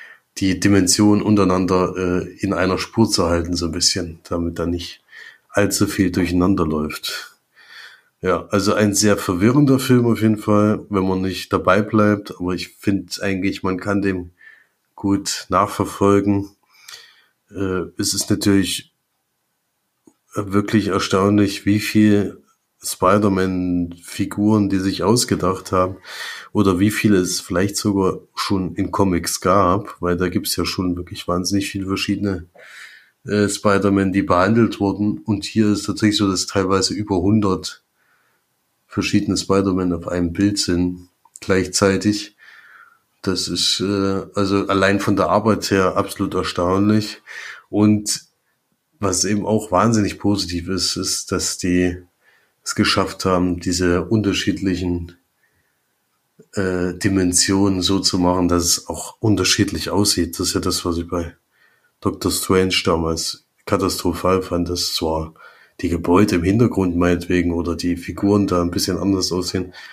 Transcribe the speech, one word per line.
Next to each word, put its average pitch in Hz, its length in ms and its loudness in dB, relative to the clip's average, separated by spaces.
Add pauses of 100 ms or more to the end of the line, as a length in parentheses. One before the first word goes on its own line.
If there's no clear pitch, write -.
(380)
die 92 220 0
Dimensionen 101 640 4
untereinander, 92 720 2
äh, 90 320 -2 (120)
in 95 140 -2
einer 90 240 0
Spur 107 320 0
zu 95 180 0
halten, 85 280 -2
so 85 120 -4
ein 80 40 -4
bisschen, 87 560 -4
damit 85 320 -4
da 85 60 -2
nicht 85 360 -6 (480)
allzu 101 380 0
viel 90 240 0
durcheinander 90 540 2
läuft. - 720 -6 (840)
Ja, 90 280 0
also 101 240 2
ein 104 200 2
sehr 104 240 4
verwirrender 127 640 2
Film 123 280 4
auf 110 140 0
jeden 110 160 2
Fall, 104 520 2
wenn 95 180 0
man 95 140 0
nicht 95 320 -4
dabei 92 280 4
bleibt, 104 560 0
aber 90 160 -4
ich 87 160 -6
find - 520 -4
eigentlich, 98 420 -4
man 95 160 -2
kann 101 220 -2
den 92 300 -4 (640)
gut 98 540 -2
nachverfolgen. 101 1000 2 (1040)
Äh, 92 320 -4 (140)
es 98 160 -2
ist - 160 -6
natürlich 98 640 0 (1400)
wirklich 101 540 0
erstaunlich, 98 800 0
wie 101 140 2
viel 104 640 2 (420)
Spider-Man-Figuren 92 1900 0
die 95 100 0
sich 95 240 -2
ausgedacht 92 680 0
haben 92 260 0 (540)
oder 98 280 2
wie 104 120 4
viele 101 260 4
es 90 240 -2
vielleicht 90 360 -2
sogar 95 420 0 (160)
schon 92 400 -2
in 98 160 -4
Comics 87 500 0
gab, 95 600 2
weil 87 160 0
da 90 120 0
gibt's - 260 -4
ja 85 100 -2
schon 90 300 -4
wirklich - 320 -10
wahnsinnig 92 420 -2
viele 95 180 -8
verschiedene, 98 580 -4 (800)
äh, 104 220 0
Spider-Man, 98 640 2
die 98 120 2
behandelt 98 560 2
wurden. 98 400 0
Und 101 260 -4
hier 104 260 0
ist 101 140 -2
tatsächlich 104 320 0
so, 101 120 2
dass 92 160 -2
teilweise 95 480 0
über 98 240 -2
hundert 95 640 0 (1040)
verschiedene 101 500 -2
Spider-Man 95 560 0
auf 85 140 -6
einem 87 260 -2
Bild 101 260 0
sind 90 500 -2 (300)
gleichzeitig. 95 960 0 (840)
Das 92 260 -4
ist, - 320 -2
äh, 98 420 0 (140)
also 98 320 0
allein 98 320 2
von 104 160 0
der 90 140 2
Arbeit 104 420 2
her 95 260 2
absolut 95 380 -4
erstaunlich. 98 880 0 (460)
Und 104 520 2 (800)
was 95 260 -2
eben 104 200 -2
auch 107 260 -2
wahnsinnig 101 480 2
positiv 90 500 -2
ist, 92 260 -4
ist, - 360 -6
dass 87 260 -2
die 90 400 0 (640)
es - 120 -8
geschafft - 500 0
haben, 90 340 0
diese 90 460 0
unterschiedlichen, 92 1120 -2 (1400)
äh, 92 400 -2
Dimensionen 95 880 2
so 95 180 0
zu - 180 0
machen, 90 300 2
dass 87 160 2
es - 240 -2
auch - 320 -12
unterschiedlich 92 680 0
aussieht. 85 500 0
Das 90 80 -2
ist - 80 -4
ja 92 60 0
das, 90 240 -4
was 85 120 -2
ich 87 100 -6
bei 85 280 -6 (640)
Doctor 95 300 -2
Strange 92 440 2 (100)
damals 82 600 -2 (200)
katastrophal 90 760 0
fand, 87 280 -4
dass - 260 -4
zwar 80 380 -4 (480)
die 87 80 -2
Gebäude 87 480 2
im 85 60 0
Hintergrund 95 520 2
meinetwegen 87 580 0
oder 85 220 -2
die 87 220 -4
Figuren 101 500 0
da 87 140 0
ein 87 100 -2
bisschen 90 260 -2
anders 92 340 0
aussehen, 90 420 -4 (200)